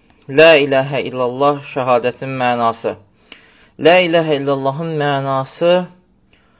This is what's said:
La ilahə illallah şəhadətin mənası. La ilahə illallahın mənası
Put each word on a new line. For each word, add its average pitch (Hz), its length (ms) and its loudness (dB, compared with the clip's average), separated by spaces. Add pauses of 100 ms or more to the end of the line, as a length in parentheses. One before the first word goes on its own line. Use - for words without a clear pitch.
(300)
La 151 240 6
ilahə 139 520 0
illallah 127 580 -2
şəhadətin 131 680 -2
mənası. 120 640 -2 (840)
La 156 200 6
ilahə 165 360 2
illallahın 139 640 -4
mənası 139 760 -2 (880)